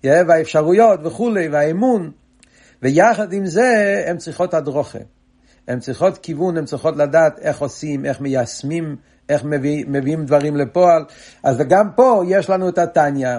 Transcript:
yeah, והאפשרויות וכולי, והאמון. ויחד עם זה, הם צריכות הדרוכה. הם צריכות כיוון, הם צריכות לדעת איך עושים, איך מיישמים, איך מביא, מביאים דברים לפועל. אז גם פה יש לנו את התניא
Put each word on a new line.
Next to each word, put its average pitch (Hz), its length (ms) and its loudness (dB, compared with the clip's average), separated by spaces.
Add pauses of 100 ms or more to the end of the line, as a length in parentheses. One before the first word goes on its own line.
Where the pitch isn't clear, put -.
yeah, 135 40 0 (200)
והאפשרויות 170 760 4
וכולי, 190 460 -2
והאמון. 165 600 0 (720)
ויחד 180 520 2
עם 196 120 -4
זה, 202 640 2
הם 170 100 -4
צריכות 180 360 -6
הדרוכה. 143 460 -4 (680)
הם 123 120 -4
צריכות 160 380 -2
כיוון, 165 400 -4
הם 156 80 -4
צריכות 147 320 -4
לדעת 147 420 2
איך 151 200 -4
עושים, 143 460 -6
איך 139 160 -6
מיישמים, 139 760 -6 (340)
איך 143 140 0
מביא, 147 440 -4
מביאים 139 380 -4
דברים 147 320 0
לפועל. 165 460 2 (400)
אז 135 140 0
גם 180 380 2
פה 240 320 4
יש 190 220 0
לנו 185 200 0
את 175 80 -4
התניא 143 600 0